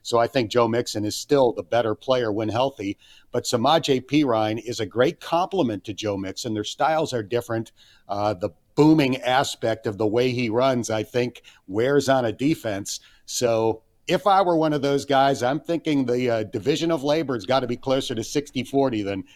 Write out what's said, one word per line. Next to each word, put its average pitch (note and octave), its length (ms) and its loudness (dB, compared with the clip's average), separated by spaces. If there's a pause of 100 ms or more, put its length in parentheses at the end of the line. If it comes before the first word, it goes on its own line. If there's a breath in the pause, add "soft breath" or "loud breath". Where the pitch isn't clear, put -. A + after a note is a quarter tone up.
So A#2+ 160 0
I A#2 80 4
think A#2 240 -2
Joe A#2+ 160 2
Mixon A2+ 380 -2
is G#2 100 -4
still C3+ 380 2
the G2+ 100 -8
better A2+ 320 0
player B2 380 -2
when G#2+ 160 -2
healthy. G#2 500 -4 (320 soft breath)
But B2 140 -4
Samaje C3 600 2
Perine A2+ 600 2
is A#2+ 160 -6
a A2 60 -4
great A#2+ 340 0
complement E3 640 -2
to G#2+ 100 -10
Joe G#2 220 -4
Mixon. G2 380 -8
Their G#2 100 -4
styles D3+ 480 -2
are A#2+ 100 -4
different. A2+ 480 -4 (380 soft breath)
Uh, G#2 260 -2
the F#2+ 160 -4 (240)
booming D3 440 4
aspect B2+ 680 -2
of G#2 120 -6
the A2 100 2
way B2 220 2
he A#2+ 200 -2
runs, A#2+ 400 0
I A2 140 -2
think, A#2+ 380 -4 (260 loud breath)
wears C3+ 400 2
on C3 160 4
a A2 80 0
defense. A#2 640 -4 (280 soft breath)
So A2+ 560 0 (240)
if F3+ 200 0
I G3 160 6
were F3 140 2
one D#3 160 2
of D3 100 -2
those C#3 220 0
guys, C#3 380 4
I'm C3+ 180 0
thinking D#3 440 0
the, B2 240 0
uh, A2+ 140 0
division C3 480 -2
of D#3 120 0
labor's C#3 440 0
gotta B2+ 200 2
be A#2+ 100 -2
closer C3+ 380 -2
to A2 80 -6
sixty C#3+ 400 -4
forty C3 400 0
than G2 220 -4 (100)